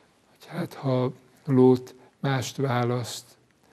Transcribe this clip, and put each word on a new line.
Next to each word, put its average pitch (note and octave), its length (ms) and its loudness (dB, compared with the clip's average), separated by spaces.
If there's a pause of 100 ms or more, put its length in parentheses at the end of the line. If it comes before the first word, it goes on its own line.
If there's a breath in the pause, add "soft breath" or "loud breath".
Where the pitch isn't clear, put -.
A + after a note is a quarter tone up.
(300 soft breath)
hogy - 160 -20
hát, E3+ 280 -10
ha B2+ 380 -2 (320)
Lót B2+ 500 4 (260 loud breath)
mást C3+ 360 -4
választ, B2 680 -4 (480 soft breath)